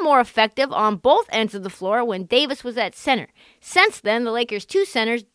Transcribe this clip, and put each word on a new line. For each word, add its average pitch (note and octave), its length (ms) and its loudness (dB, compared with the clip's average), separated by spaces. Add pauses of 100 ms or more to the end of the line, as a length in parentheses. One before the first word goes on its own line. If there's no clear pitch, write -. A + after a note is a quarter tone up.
more D4 180 4
effective A#3+ 540 0
on G#3+ 240 0
both D#4 340 2
ends A3 240 -2
of G3 80 -12
the F#3+ 60 -10
floor G3+ 340 -2
when F#3+ 220 -4
Davis C4+ 400 0
was A#3+ 140 -6
at G3 160 -4
center. A#3+ 340 -2 (320)
Since - 400 0
then, A3+ 240 0
the A3+ 80 -4
Lakers' A#3 320 -4
two G4 220 0
centers A3+ 380 -2 (100)